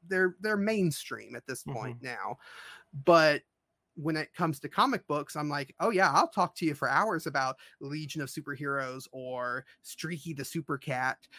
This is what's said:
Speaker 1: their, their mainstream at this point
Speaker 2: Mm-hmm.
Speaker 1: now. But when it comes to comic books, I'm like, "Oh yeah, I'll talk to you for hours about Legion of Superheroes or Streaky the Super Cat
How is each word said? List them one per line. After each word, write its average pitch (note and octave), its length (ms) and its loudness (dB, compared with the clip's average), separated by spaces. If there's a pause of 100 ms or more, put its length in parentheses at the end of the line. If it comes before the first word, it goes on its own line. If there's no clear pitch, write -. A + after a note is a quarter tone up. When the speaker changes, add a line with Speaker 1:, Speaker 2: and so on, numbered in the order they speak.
Speaker 1:
their, F#3 320 2
their G#3+ 180 0
mainstream F3 760 0
at - 120 -14
this B2+ 160 -8
point A#2+ 320 -6
Speaker 2:
Mm-hmm. A#2+ 60 -14
Speaker 1:
now. A2+ 360 -8 (560)
But D#3 500 6 (520)
when D#3 200 -2
it D#3 180 -4
comes D#3+ 280 0
to D3 80 -10
comic A#3+ 380 2
books, D3 280 -2
I'm D3 140 -2
like, C#3+ 300 -6
"Oh G3+ 100 2
yeah, F3+ 220 4
I'll F3 180 6
talk - 260 0
to F3 100 -2
you D3+ 80 2
for C#3 140 -2
hours E3 400 2
about C3+ 300 -2 (240)
Legion D3 400 -6
of C3 80 -4
Superheroes C#3 840 -6
or B2+ 540 -6 (160)
Streaky E3 520 -8
the D3 120 -8
Super D#3 320 -4
Cat B2+ 500 -4 (100)